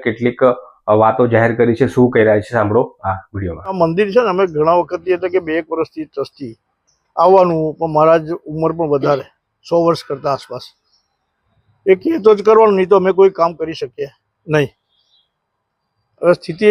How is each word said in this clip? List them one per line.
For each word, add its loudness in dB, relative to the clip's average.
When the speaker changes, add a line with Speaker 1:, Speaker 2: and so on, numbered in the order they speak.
Speaker 1:
કેટલીક, -2
અ, 2
વાતો 2
જાહેર 2
કરી 2
છે. 2
શું 2
કહી 2
રહ્યા 2
છે -16
સાંભળો 0
આ -4
વીડિયોમાં. -10
Speaker 2:
આ -8
મંદિર 0
છે 2
ને, 0
અમે 0
ઘણા 0
વખતથી -4
એટલે -6
કે 2
બે -4
એક -12
વર્ષથી -8
ટ્રસ્ટી -12
આવવાનું, 2
પણ -6
મહારાજ 2
ઉંમર -4
પણ -2
વધારે, -2
સો 0
વર્ષ 0
કરતા -4
આસપાસ, -14
એ 4
કહે -2
તો 6
જ -6
કરવાનું, 4
નહીં 0
તો 4
અમે 0
કોઈ 6
કામ 0
કરી -8
શકીએ -12
નહીં. 0
હવે 2
સ્થિતિ -4